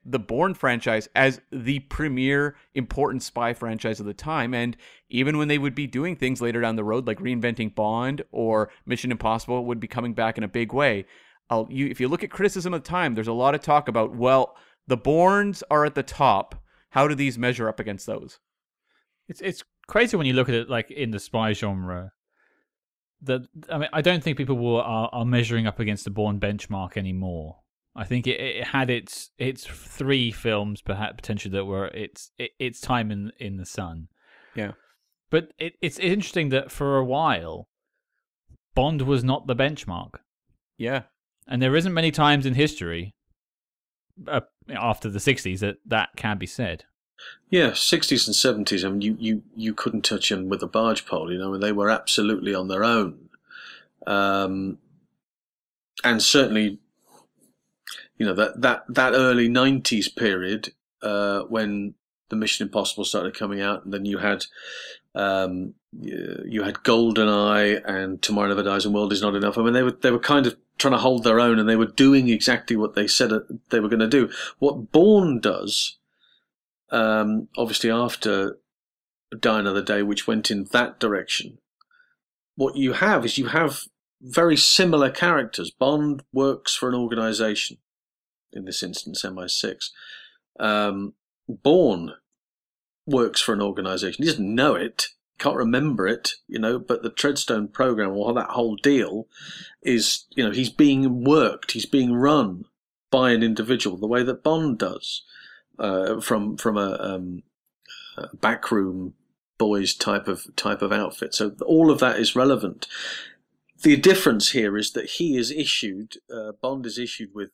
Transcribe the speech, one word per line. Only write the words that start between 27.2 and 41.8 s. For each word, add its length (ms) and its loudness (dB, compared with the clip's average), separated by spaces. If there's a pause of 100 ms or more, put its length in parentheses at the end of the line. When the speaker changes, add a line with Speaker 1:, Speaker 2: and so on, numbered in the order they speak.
Speaker 2:
I 100 -8
think 200 -2
it, 160 -2
it 240 -6
had 240 -2
its, 480 -6
its 280 -6
three 680 -2
films, 500 -4
perhaps, 340 -6
potentially, 360 -8
that 140 -2
were 220 -4
its, 520 -14
it, 180 -10
its 240 -8
time 300 -2
in, 260 -8
in 200 -10
the 80 -10
sun. 420 -12 (480)
Speaker 1:
Yeah. 160 -6 (580)
Speaker 2:
But 300 -2
it, 220 -8
it's 180 -6
interesting 500 -2
that 220 0
for 260 0
a 80 2
while, 640 -2 (1040)
Bond 300 0
was 200 2
not 220 0
the 100 -2
benchmark. 600 -4 (640)
Speaker 1:
Yeah. 260 -4 (440)
Speaker 2:
And 140 -2
there 140 4
isn't 180 2